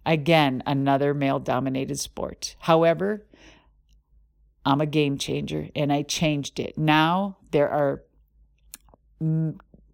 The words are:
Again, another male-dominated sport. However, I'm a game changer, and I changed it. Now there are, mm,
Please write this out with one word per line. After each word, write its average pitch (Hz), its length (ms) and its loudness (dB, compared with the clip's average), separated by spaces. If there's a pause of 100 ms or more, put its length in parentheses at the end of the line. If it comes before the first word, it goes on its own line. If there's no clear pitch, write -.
Again, 151 600 2
another 139 480 2
male-dominated 135 880 -2
sport. - 600 -10
However, 165 680 2 (1400)
I'm 139 160 0
a 156 40 2
game 147 320 0
changer, 147 580 -6
and 147 160 0
I 147 120 0
changed 147 560 -2
it. - 180 -8
Now 160 600 2 (140)
there 143 180 4
are, 143 340 -2 (1160)
mm, 160 380 -2 (340)